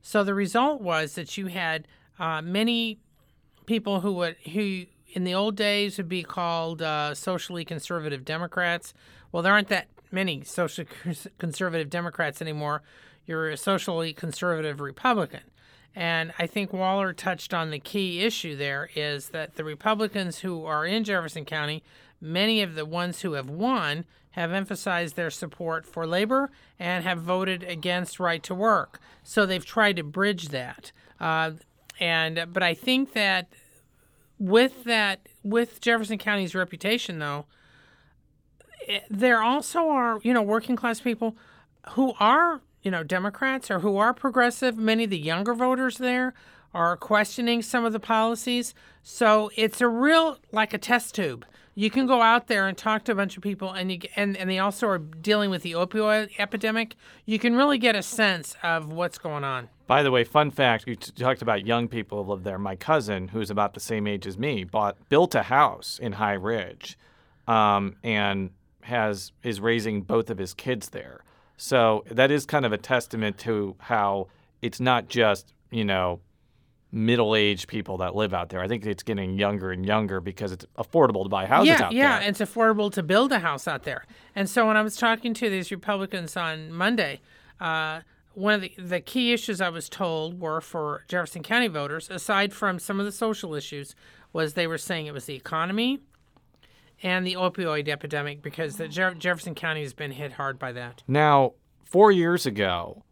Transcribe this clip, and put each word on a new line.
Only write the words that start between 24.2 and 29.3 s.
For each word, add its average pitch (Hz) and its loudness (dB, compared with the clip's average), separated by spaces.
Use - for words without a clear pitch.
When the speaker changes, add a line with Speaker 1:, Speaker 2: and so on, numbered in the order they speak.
Speaker 1:
have 170 -4
emphasized 185 -4
their 165 -4
support 160 -8
for 165 -8
labor 220 2
and 175 -2
have 180 0
voted 185 -2
against 180 -4
right 165 -2
to 185 -6
work. 208 0
So - 2